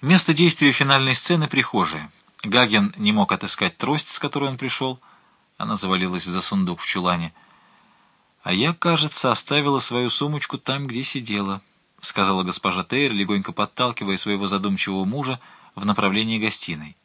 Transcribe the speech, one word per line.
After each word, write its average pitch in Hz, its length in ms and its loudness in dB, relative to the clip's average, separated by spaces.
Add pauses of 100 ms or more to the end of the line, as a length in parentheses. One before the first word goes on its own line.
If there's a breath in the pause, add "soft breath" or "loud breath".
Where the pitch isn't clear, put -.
Место 170 300 6
действия 151 400 4
финальной 135 420 4
сцены — 160 340 2
прихожая. 85 640 0 (320)
Гаген 107 540 4
не 107 160 2
мог 104 180 2
отыскать 98 460 -2
трость, 147 320 -2
с - 100 -6
которой 143 300 -2
он 131 80 -6
пришел. 131 420 -4 (580 soft breath)
Она 110 200 -4
завалилась 92 480 -2
за 90 160 -2
сундук 90 400 -2
в - 40 -10
чулане. 87 460 -2 (1120 soft breath)
"А 90 80 -4
я, 120 220 2
кажется, 156 580 0
оставила 143 480 2
свою 123 300 0
сумочку 147 480 -4
там, 139 300 -6
где 123 180 -4
сидела", — 101 560 -4 (400)
сказала 95 420 0
госпожа 90 400 -2
Тейр, 131 300 0
легонько 98 400 -2
подталкивая 104 640 -2
своего 101 280 -2
задумчивого 95 600 0
мужа 131 340 -2 (340 loud breath)
в 101 120 -8
направлении 104 520 2
гостиной. 82 680 -4